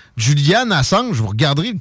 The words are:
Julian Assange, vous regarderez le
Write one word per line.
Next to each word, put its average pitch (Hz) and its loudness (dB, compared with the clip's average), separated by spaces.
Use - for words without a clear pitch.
Julian 147 2
Assange, 190 0
vous 110 -2
regarderez 143 -2
le 190 -8